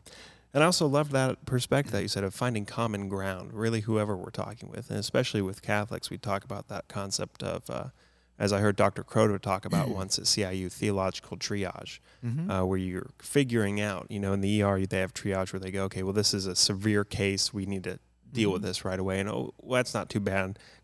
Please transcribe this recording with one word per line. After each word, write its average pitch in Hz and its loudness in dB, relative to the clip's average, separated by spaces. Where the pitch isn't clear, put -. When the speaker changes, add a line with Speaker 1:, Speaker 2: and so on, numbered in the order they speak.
Speaker 1:
And 143 8
I - 10
also 175 4
love 143 2
that 131 2
perspective 131 2
that 101 0
you 98 -2
said 98 0
of 95 -2
finding 117 -2
common 104 -2
ground, 95 -4
really 113 0
whoever 107 0
we're 92 -10
talking 101 -8
with, - -12
and 104 -2
especially 113 0
with 95 -4
Catholics, 104 -2
we 92 -8
talk 98 -4
about 101 -12
that - -8
concept 98 -6
of, - -6
uh, - -6
as 104 2
I 101 4
heard 104 4
Doctor 101 2
Croto 107 2
talk 98 -2
about 156 2
Speaker 2:
<clears throat> 101 -4
Speaker 1:
once 95 -2
at - -2
C - 2
I 92 -2
U, 92 -4
theological 95 -2
triage, - -6
Speaker 2:
Mm-hmm. 151 -4
Speaker 1:
uh, 95 2
where 95 2
you're 92 -4
figuring 117 2
out, 101 -2
you 104 -2
know, 98 2
in 98 2
the 98 2
E 104 4
R 98 4
they 95 -2
have 92 0
triage 95 -2
where 95 -6
they 92 -8
go, 98 -2
"Okay, 95 -4
well, 95 0
this 104 2
is 95 -2
a 92 -4
severe 104 4
case. 98 0
We 98 -2
need 95 -4
to 92 -6
deal 107 4
with 95 -2
Speaker 2:
Mm-hmm. 101 -4
Speaker 1:
this 92 -4
right 92 -2
away." 95 0
And, 101 -2
"Oh, 117 -4
well, 127 -2
that's 123 0
not 107 -2
too 110 0
bad. 98 0